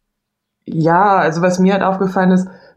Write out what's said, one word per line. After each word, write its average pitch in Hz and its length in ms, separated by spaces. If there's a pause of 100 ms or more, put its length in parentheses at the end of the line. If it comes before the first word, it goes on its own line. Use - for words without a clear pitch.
(640)
ja, 170 520
also 165 240
was 180 180
mir 190 140
halt 190 100
aufgefallen 190 480
ist, 185 160 (300)